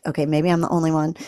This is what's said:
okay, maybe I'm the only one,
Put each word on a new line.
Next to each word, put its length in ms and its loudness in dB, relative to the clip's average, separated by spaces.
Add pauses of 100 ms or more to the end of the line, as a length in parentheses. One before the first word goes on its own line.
okay, 200 -2
maybe 240 2
I'm 100 2
the 80 -2
only 220 0
one, 260 0 (120)